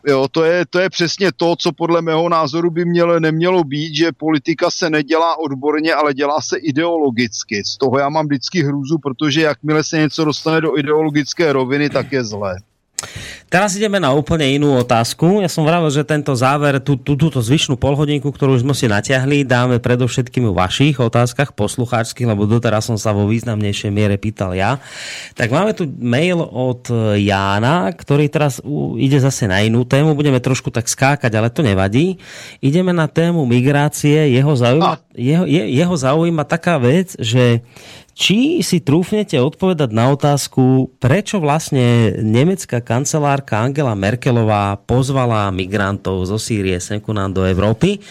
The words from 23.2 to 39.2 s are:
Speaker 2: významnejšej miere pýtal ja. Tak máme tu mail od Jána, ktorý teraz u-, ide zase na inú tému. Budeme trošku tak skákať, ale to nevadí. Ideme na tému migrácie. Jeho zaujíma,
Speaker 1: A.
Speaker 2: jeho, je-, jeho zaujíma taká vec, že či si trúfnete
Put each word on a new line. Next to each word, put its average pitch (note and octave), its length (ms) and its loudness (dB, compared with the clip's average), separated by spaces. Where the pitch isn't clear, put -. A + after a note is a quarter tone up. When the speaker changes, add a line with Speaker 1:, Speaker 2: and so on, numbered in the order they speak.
Speaker 2:
významnejšej G#2+ 640 -4
miere G2+ 240 0
pýtal G2 400 -4
ja. G2+ 240 -2
Tak A#2 160 -2
máme F#3+ 200 0
tu G3 220 -4
mail D#3 480 0
od B2+ 460 -4
Jána, G#2 760 2
ktorý D3 360 0
teraz D3 320 -2
u-, C#3+ 380 -6
ide C3+ 220 2
zase B2+ 260 0
na F#2+ 160 2
inú A2+ 220 2
tému. C#3 340 2
Budeme C#3 220 2
trošku B2+ 300 -2
tak A#2 180 -4
skákať, C3+ 440 0
ale A2 160 0
to A#2+ 140 -2
nevadí. A2+ 560 2
Ideme F3+ 320 2
na E3 140 0
tému E3 400 0
migrácie. C#3+ 840 2
Jeho C3+ 200 4
zaujíma, C3 380 4
Speaker 1:
A. - 220 -6
Speaker 2:
jeho, D#3 340 0
je-, E3+ 240 0
jeho F3 260 2
zaujíma D#3 480 0
taká E3+ 340 -2
vec, D3 380 2
že A#2+ 460 2
či B3+ 500 0
si F3 160 0
trúfnete F#3 560 0